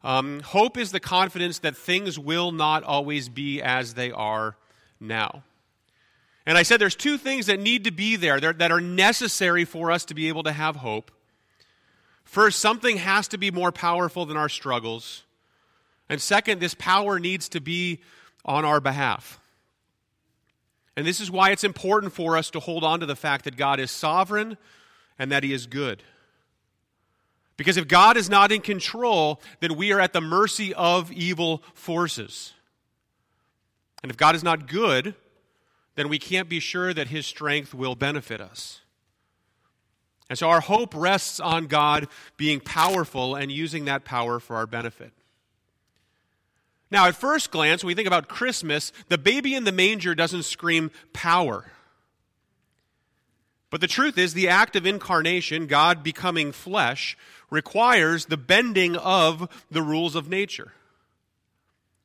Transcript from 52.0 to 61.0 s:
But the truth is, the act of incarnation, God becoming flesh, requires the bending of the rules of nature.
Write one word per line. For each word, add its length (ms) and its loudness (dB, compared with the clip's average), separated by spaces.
But 120 -6
the 60 0
truth 300 0
is, 160 2
the 140 0
act 300 4
of 80 -2
incarnation, 840 -2
God 340 4
becoming 520 -2
flesh, 640 -4
requires 800 2
the 100 -2
bending 580 2
of 760 0
the 120 -2
rules 340 -2
of 140 -6
nature. 420 -6